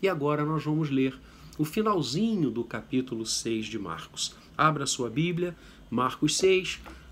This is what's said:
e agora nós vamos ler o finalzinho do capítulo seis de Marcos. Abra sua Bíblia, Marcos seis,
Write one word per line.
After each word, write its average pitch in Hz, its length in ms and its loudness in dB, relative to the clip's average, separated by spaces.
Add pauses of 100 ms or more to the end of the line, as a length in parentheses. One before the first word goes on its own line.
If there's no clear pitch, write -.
e 190 60 4
agora 147 380 2
nós 156 180 0
vamos 151 260 0
ler 131 240 2 (440)
o 151 80 2
finalzinho 190 840 2
do 117 140 -2
capítulo 117 640 -4
seis 110 400 -2
de 110 120 -8
Marcos. 85 560 -8 (240)
Abra 147 280 2
sua 120 240 -2
Bíblia, 170 440 0 (380)
Marcos 123 460 0
seis, 190 420 4 (320)